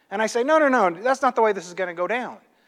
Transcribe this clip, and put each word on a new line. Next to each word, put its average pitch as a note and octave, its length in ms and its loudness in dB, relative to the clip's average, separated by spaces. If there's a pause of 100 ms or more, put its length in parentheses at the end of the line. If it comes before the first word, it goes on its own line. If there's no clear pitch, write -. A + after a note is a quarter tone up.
(120)
And G#3+ 100 -4
I A3 60 0
say, A#3 160 0
"No, D#4 160 4
no, D4 80 4
no, A#3+ 220 4 (120)
that's B3 200 0
not C4 140 0
the A#3+ 60 2
way G#3+ 120 4
this F3 140 -8
is F3 60 -16
gonna F3+ 200 -6
go F3 120 -4
down." G#3 320 -6 (300)